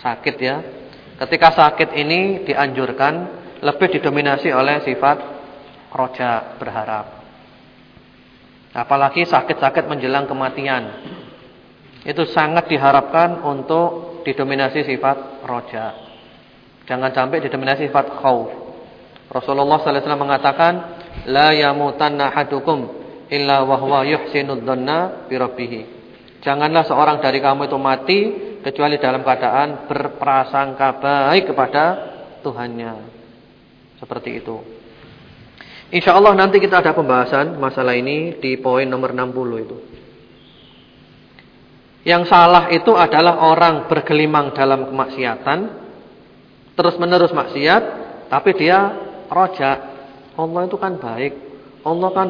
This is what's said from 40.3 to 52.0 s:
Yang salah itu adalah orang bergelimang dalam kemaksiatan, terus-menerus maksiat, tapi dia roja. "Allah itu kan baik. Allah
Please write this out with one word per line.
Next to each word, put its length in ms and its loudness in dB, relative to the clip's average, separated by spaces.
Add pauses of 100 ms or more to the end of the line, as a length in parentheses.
Yang 240 2
salah 400 8
itu 240 4
adalah 560 6
orang 400 4
bergelimang 640 2
dalam 400 0
kemaksiatan, 680 -4 (1160)
terus-menerus 560 4
maksiat, 500 2 (460)
tapi 220 2 (100)
dia 320 4 (400)
roja. 400 0 (640)
"Allah 320 -4
itu 80 -4
kan 240 -6
baik. 320 -6 (480)
Allah 320 -2